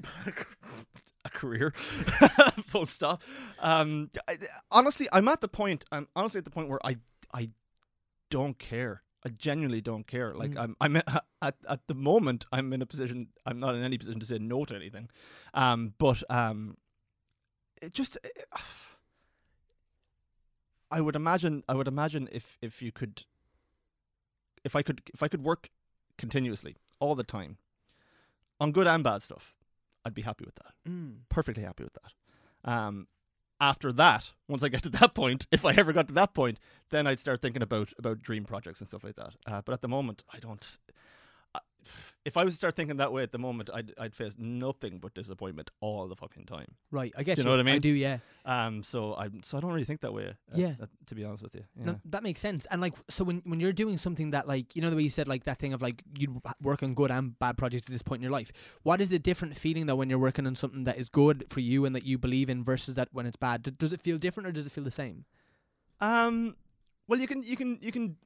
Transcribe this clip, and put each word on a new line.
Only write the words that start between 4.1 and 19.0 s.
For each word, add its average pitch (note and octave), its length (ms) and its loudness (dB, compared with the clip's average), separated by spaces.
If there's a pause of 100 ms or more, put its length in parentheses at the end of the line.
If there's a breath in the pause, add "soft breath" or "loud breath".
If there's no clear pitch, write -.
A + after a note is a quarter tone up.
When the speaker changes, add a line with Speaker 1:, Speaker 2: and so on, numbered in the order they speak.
Speaker 1:
I, E3 120 -4 (320)
honestly, C4 420 6
I'm G3 140 8
at D#4 140 4
the G#3+ 60 -2
point, G3 440 -2
I'm D3 240 -6
honestly G3 240 -2
at D#3 60 -6
the - 60 -16
point D#3+ 180 -4
where C3+ 140 -2
I, C3 120 0 (360)
I A#2 200 -6 (800)
don't C#3 260 0
care. A#2 460 -6 (220)
I B2+ 40 -6
genuinely C3+ 520 -2
don't A2 260 -6
care. B2 260 -6
Like, C3 180 -4
Speaker 2:
Mm. C#3 100 -6
Speaker 1:
I'm, A#2 180 -6
I'm D3 160 4
at, - 300 2 (160)
at, C#3 140 -2 (120)
at - 200 -6
the D#3 60 -4
moment, C#3 600 2
I'm C3 180 -2
in C3 100 -2
a B2+ 40 -6
position, B2 420 -8 (180)
I'm B2 140 -6
not C3 160 0
in A#2+ 80 -2
any B2+ 140 -2
position A2+ 240 -8
to G#2+ 40 -10
say A#2 120 -4
no A#2+ 260 -4
to C3+ 120 -10
anything. G2+ 340 -14 (440 loud breath)
Um, A#2 440 2
but, C3+ 320 4
um, A2 480 -2 (1040)
it E3 120 -14
just, - 300 -4
it, - 300 -16
<sighs> - 20 -8 (2250 loud breath)